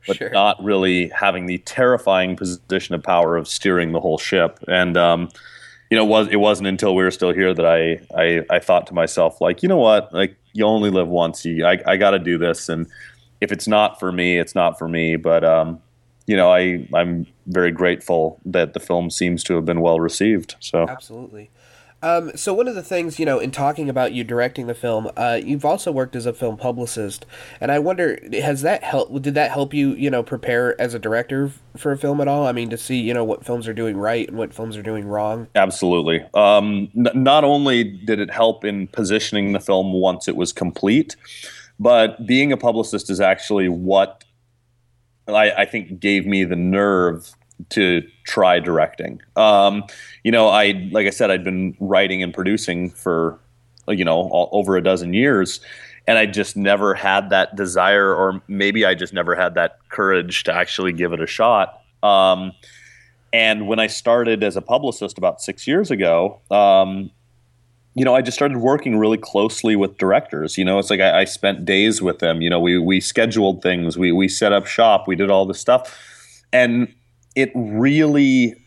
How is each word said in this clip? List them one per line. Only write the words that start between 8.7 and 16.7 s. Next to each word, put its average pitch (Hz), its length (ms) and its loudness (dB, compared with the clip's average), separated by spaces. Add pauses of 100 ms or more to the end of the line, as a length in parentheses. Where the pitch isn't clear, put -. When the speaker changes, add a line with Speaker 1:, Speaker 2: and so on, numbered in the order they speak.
Speaker 1:
to - 60 -16
myself, 85 460 0
like, 90 240 0
"You 180 60 0
know 185 80 2
what? 110 360 4
Like, 92 220 -2 (160)
you 107 140 -2
only 107 240 2
live 92 180 0
once. 85 380 -2
You, 82 200 -2
I, 92 200 2
I 95 120 2
gotta 98 220 4
do 85 180 -2
this. 82 300 -2
And 82 200 -6 (540)
if 101 100 -4
it's - 160 -6
not 107 320 2
for 92 120 -4
me, 90 280 0
it's - 160 -4
not 85 240 0
for 82 80 -8
me." 82 300 -2
But, 82 260 0
um, 82 360 2 (460)
you 107 100 0
know, 90 160 4
I, 90 420 0